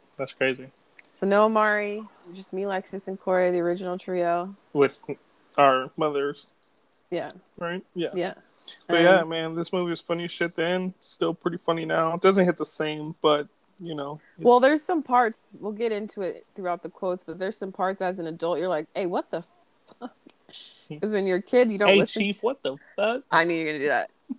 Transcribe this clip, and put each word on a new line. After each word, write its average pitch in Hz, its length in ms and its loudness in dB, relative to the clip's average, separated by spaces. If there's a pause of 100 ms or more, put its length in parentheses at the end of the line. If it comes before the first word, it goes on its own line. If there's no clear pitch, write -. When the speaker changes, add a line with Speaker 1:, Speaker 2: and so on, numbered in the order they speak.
(160)
Speaker 1:
that's 135 160 -6
crazy. 131 380 -2 (420)
Speaker 2:
So, - 140 -6
no 202 180 4
Amari, 214 600 0 (280)
just 190 200 -18
me, 190 100 -6
Lexus, 196 460 -6
and 190 120 -8
Corey, 180 300 2
the 180 100 0
original 180 380 -2
trio. 175 560 -2 (180)
Speaker 1:
With 139 320 2 (520)
our 135 400 6
mothers. 143 540 -2 (600)
Speaker 2:
Yeah. 151 220 -6 (260)
Speaker 1:
Right? 175 240 -8 (120)
Yeah. 165 200 -4
Speaker 2:
Yeah. 180 200 -4 (540)
Speaker 1:
But 170 100 2
Speaker 2:
Um, 165 60 8
Speaker 1:
yeah, 180 200 8
man, 160 300 -4
this 165 180 -6
movie 180 180 -2
was 160 100 -6
funny 170 240 -4
as 170 60 -6
shit 170 260 -4
then. 180 440 -2
Still - 340 -2
pretty 175 240 -6
funny 165 260 -2
now. 165 300 0
It 180 80 -4
doesn't 190 240 6
hit 170 100 2
the 151 80 -4
same, 151 560 -4
but, 147 260 4 (320)
you 170 160 -10
know. 147 260 -8 (180)
Speaker 2:
Well, 240 220 6
there's 294 220 4
some 330 200 -2
parts, 240 580 0
we'll 208 120 -8
get 220 200 -2
into 208 300 -8
it 156 320 -8
throughout 175 280 -4
the - 80 -10
quotes, 185 320 -4
but 165 160 -12
there's 190 180 -4
some 190 160 -8
parts 190 280 -2
as 190 180 -4
an 165 80 -6
adult, 165 320 -4
you're 180 100 -2
like, 160 260 -2
"Hey, 185 120 -2
what 202 240 -4
the 170 120 -6
fuck?" - 720 -20 (720)
Speaker 1:
Hmm. 151 100 -14
Speaker 2:
'Cause 202 140 -2
when 196 140 0
you're 185 120 2
a 208 40 -8
kid, 247 280 4
you 196 80 -4
don't 202 120 2
Speaker 1:
"Hey, 202 100 8
Speaker 2:
listen 220 220 0
Speaker 1:
Chief, 202 180 -2
Speaker 2:
to 208 60 -2
Speaker 1:
what 269 160 -4
the 135 140 -4 (200)
fuck?" 226 340 -2
Speaker 2:
I 165 140 4
knew 170 100 0
you're 160 120 -2
gonna 151 140 -4
do 147 80 0
that. 120 220 0 (280)